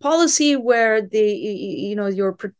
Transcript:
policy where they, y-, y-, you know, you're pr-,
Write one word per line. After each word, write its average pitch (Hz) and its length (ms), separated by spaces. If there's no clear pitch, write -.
policy 311 560
where 226 440
they, 208 340
y-, 208 200
y-, 196 340
you 208 60
know, 202 120
you're 190 260
pr-, 196 160